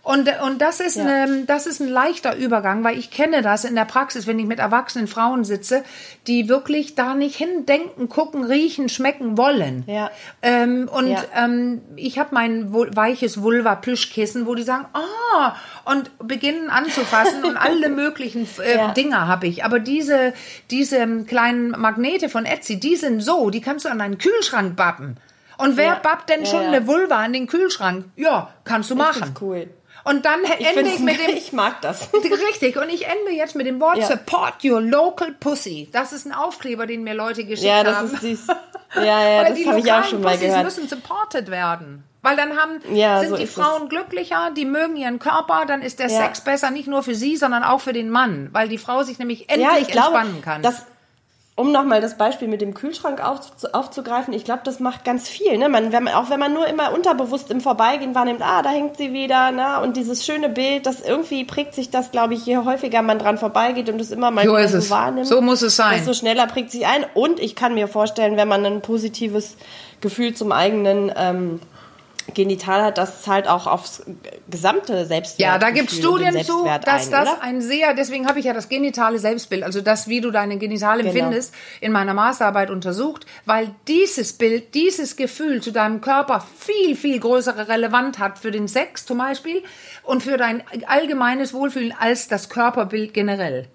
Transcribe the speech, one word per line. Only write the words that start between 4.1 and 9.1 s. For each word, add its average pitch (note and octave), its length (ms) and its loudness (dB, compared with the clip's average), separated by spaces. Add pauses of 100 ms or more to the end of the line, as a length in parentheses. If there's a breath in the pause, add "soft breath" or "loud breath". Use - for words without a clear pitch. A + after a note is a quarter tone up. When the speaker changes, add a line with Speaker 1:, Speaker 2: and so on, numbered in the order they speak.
Speaker 1:
wenn A3 120 0
ich A3+ 80 -2
mit A3+ 120 -4
erwachsenen A3+ 480 0
Frauen A#3 380 0
sitze, G#3 400 -2 (420 loud breath)
die A#3 240 2
wirklich D4 460 0
da C4 180 -2
nicht C#4+ 220 -2
hindenken, D#4 760 -2
gucken, D#4 340 -2
riechen, C#4+ 460 0
schmecken C4 480 -2